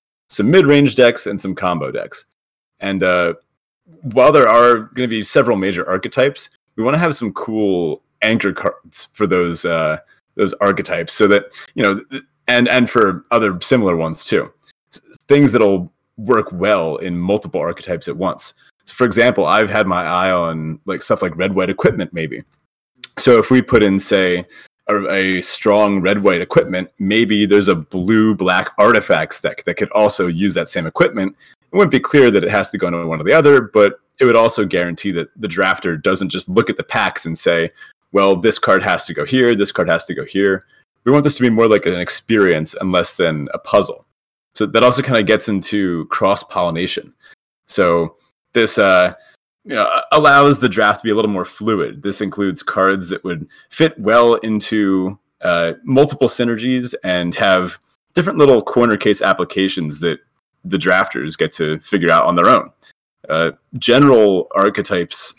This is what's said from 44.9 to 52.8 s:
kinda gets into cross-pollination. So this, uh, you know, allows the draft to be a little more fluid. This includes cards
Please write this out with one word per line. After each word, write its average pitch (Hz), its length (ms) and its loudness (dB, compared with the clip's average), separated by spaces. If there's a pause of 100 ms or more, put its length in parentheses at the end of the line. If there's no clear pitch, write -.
kinda 123 200 0
gets 107 260 0
into 95 580 -4
cross-pollination. 90 1080 -4 (540)
So 85 500 0 (360)
this, 113 260 0
uh, 92 360 4 (500)
you 165 120 -8
know, - 340 0
allows 143 480 6
the 127 100 2
draft 104 320 0
to - 40 -12
be 113 60 -2
a 104 40 2
little 107 160 0
more 92 140 -4
fluid. 85 580 -4
This 98 180 -6
includes 98 440 -4
cards 95 460 0